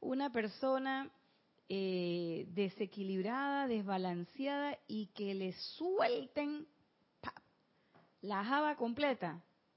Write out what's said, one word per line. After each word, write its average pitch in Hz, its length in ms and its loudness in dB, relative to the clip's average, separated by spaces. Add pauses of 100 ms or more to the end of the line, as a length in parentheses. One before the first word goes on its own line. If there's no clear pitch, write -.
una 262 300 0
persona, 262 800 0 (580)
eh, 180 800 0
desequilibrada, 202 1160 0
desbalanceada 214 1200 0
y 214 220 -4
que 202 260 -4
le 190 180 0
suelten, 294 1120 0 (540)
¡pap!, - 160 -10 (840)
la 196 240 -2
java 294 320 4
completa? 233 680 0 (340)